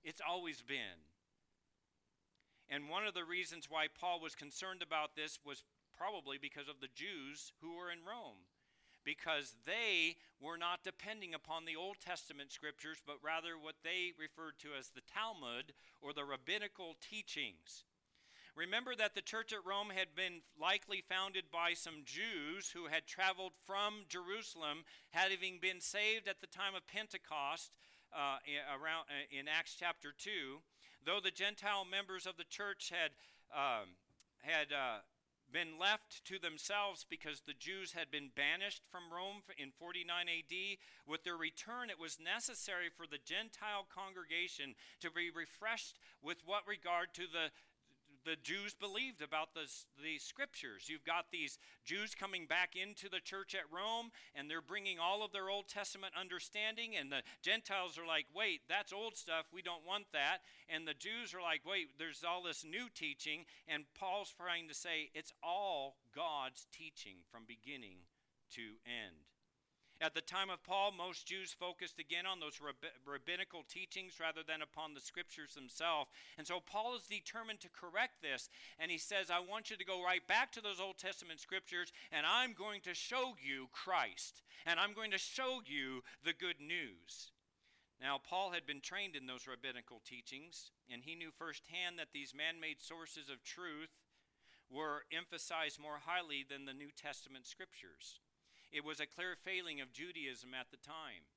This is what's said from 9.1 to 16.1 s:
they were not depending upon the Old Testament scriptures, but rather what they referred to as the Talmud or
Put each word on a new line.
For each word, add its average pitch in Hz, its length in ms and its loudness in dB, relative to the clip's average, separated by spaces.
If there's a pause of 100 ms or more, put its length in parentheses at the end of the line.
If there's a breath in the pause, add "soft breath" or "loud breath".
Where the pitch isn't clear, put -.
they 175 500 6 (240 loud breath)
were 165 180 -4
not 175 260 0
depending 190 500 -6
upon 160 300 -4
the 160 120 -2
Old 190 240 -2
Testament 147 520 -6
scriptures, 151 540 -6
but 147 160 -6
rather 165 380 0
what 156 240 -8
they 180 340 0
referred 156 420 -8
to 147 80 -10 (100)
as 131 100 -8
the - 200 -14
Talmud 151 640 -2 (280 loud breath)
or 143 120 -4